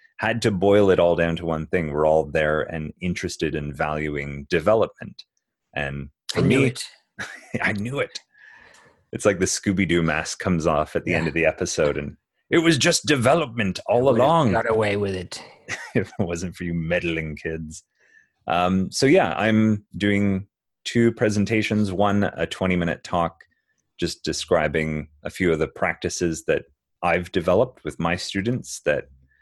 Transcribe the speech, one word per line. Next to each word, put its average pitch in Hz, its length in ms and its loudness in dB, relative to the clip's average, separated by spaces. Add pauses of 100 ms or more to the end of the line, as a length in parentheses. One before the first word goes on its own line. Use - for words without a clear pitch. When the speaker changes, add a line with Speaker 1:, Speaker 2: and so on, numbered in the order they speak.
(180)
Speaker 1:
had 113 260 -2
to 113 80 4
boil 101 380 6
it 90 100 6
all 87 160 4
down 85 220 2
to 85 80 -8
one 80 220 -4
thing, 82 240 -2
we're 76 160 2
all 78 180 4
there 76 360 0
and 78 400 -8
interested 85 540 -4
in 73 180 -6
valuing 73 760 -6
development. 87 720 0 (520)
And 69 340 -6 (220)
for - 80 -2
Speaker 2:
I - 40 2
knew 131 180 4
Speaker 1:
me, 135 60 4
Speaker 2:
it. 127 160 -6 (360)
Speaker 1:
<laughs> - 420 -10
I 104 120 -2
knew 120 260 -6
it. - 200 -6 (920)
It's - 140 -8
like 98 140 4
the 92 60 2
Scooby-Doo 90 580 0
mask 78 360 -2
comes 85 260 0
off 76 300 0
at 82 100 -2
the 87 60 -2
Speaker 2:
Yeah. 82 60 0
Speaker 1:
end 82 100 -2
of 76 60 -4
the 80 120 2
episode, 78 520 0
and 73 200 -8 (320)
it 170 100 4
was 160 180 4
just 165 280 0
development 120 840 2
all 113 120 4 (100)
Speaker 2:
I - 20 6
would've 113 140 4
Speaker 1:
along. 151 280 4
Speaker 2:
got 113 160 0
away 107 280 2
with 98 180 -2
it. - 280 -10 (240)
Speaker 1:
<laughs> - 100 -8 (180)
If - 240 0
it 104 60 0
wasn't 85 300 -6
for - 100 -10
you 87 80 -4
meddling 82 640 -2
kids. 80 460 -8 (640)
Um, 92 440 2
so - 140 0
yeah, 139 320 4
I'm 110 480 2 (100)
doing 101 520 0 (360)
two 117 300 2
presentations, 107 800 0
one 101 340 2
a 82 220 -4
twenty-minute 90 560 -2
talk, 85 420 -4 (520)
just - 260 -6
describing 78 840 -2 (160)
a 87 60 -8
few 85 240 0
of 78 60 0
the 78 80 0
practices 85 800 -4
that - 200 0 (380)
I've 87 280 0
developed 95 520 0
with 78 160 -8
my 85 160 0
students 101 640 -6
that 71 240 -2 (360)